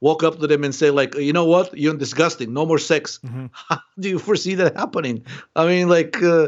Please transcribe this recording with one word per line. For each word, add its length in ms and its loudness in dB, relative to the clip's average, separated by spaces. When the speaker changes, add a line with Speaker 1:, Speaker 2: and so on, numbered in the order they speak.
Speaker 1:
walk 220 2
up 160 0
to 80 -2
them 160 2
and 100 -2
say, 180 2
like, 240 0
'You 180 -2
know 120 0
what? 320 2
You're 200 0
disgusting. 560 -2
No 120 -2
more 140 2
sex.'" 460 -4
Speaker 2:
Mm-hmm. 240 -14
Speaker 1:
<laughs> 200 -14
How 120 -4
do 80 -6
you 120 -2
foresee 360 -2
that 220 0
happening? 480 -6
I 100 4
mean, 220 2
like, 340 2
uh, 240 4